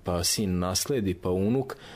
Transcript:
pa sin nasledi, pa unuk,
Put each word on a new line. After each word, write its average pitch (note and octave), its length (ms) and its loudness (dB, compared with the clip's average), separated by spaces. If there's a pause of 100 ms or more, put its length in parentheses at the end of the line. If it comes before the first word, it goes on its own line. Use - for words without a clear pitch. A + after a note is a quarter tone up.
pa F2 200 0
sin F#2 360 0
nasledi, F#2 540 0
pa F#2 160 -4
unuk, G#2+ 460 2 (200)